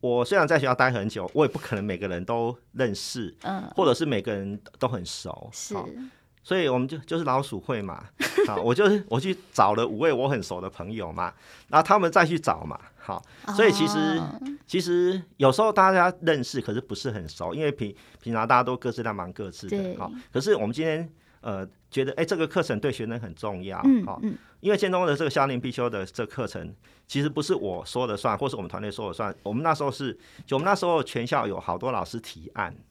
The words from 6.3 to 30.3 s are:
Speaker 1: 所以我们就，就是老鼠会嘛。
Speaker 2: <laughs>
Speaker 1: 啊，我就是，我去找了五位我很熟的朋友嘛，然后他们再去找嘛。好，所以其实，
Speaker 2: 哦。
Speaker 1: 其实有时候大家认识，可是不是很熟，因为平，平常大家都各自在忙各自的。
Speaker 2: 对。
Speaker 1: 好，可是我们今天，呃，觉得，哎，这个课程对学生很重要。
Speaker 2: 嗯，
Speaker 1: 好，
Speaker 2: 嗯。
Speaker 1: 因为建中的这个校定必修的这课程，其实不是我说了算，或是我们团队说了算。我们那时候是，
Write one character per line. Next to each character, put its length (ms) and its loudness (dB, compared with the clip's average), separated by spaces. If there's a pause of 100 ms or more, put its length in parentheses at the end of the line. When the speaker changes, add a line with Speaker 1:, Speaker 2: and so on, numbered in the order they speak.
Speaker 1:
所 140 0
以 100 2
我 120 2
们 80 0
就， 120 -8
就 200 -4
是 40 -2
老 160 2
鼠 200 -6
会 240 -4
嘛。 200 -10 (140)
Speaker 2:
<laughs> 320 2
Speaker 1:
啊， 80 -2
我 160 2
就 160 6
是， 180 4
我 120 0
去 180 -2 (160)
找 220 6
了 120 2
五 120 -4
位 120 4
我 160 2
很 140 0
熟 180 -8
的 80 -6
朋 240 -10
友 200 -8
嘛， 200 -4 (380)
然 100 6
后 60 4
他 140 4
们 120 2
再 140 6
去 140 0
找 240 -2
嘛。 160 -10 (180)
好， 240 -8 (340)
所 80 4
以 80 8
其 160 2
实， 100 0 (200)
Speaker 2:
哦。 220 -6 (260)
Speaker 1:
其 160 -2
实 400 2 (160)
有 140 6
时 100 2
候 100 4
大 200 6
家 200 6 (100)
认 220 2
识， 160 -4
可 140 -4
是 80 -2
不 140 -8
是 160 -6
很 180 -8
熟， 240 -6
因 100 -4
为 80 2
平， 220 -6 (260)
平 140 -6
常 140 0
大 80 6
家 80 6
都 120 0
各 160 -4
自 120 -6
在 100 -2
忙 180 -6
各 200 -8
自 160 -14
的。 100 -4
Speaker 2:
对。 200 -4
Speaker 1:
好， 140 -8 (220)
可 80 0
是 140 4
我 60 -2
们 120 -2
今 100 -4
天， 240 -2 (340)
呃， 260 -6 (240)
觉 120 0
得， 100 -2
哎， 120 2
这 100 0
个 120 0
课 160 0
程 160 -2
对 120 0
学 140 -6
生 140 -6
很 160 -12
重 280 -6
要。 200 -8
Speaker 2:
嗯， 200 6
Speaker 1:
好， 200 -8
Speaker 2:
嗯。 120 -2 (260)
Speaker 1:
因 100 2
为 60 4
建 140 2
中 140 4
的 100 4
这 80 0
个 60 2
校 160 4
定 160 -2
必 100 -4
修 160 -2
的 160 -4
这 220 -6
课 220 -6
程， 260 -10 (340)
其 140 -2
实 80 2
不 100 -4
是 140 0
我 320 -4
说 220 -2
了 100 -2
算， 180 0
或 140 -2
是 60 -8
我 60 -8
们 60 -8
团 140 -10
队 100 -6
说 160 -8
了 60 -6
算。 200 -6 (100)
我 100 -6
们 80 -2
那 140 2
时 80 -4
候 80 -2
是， 260 -8 (300)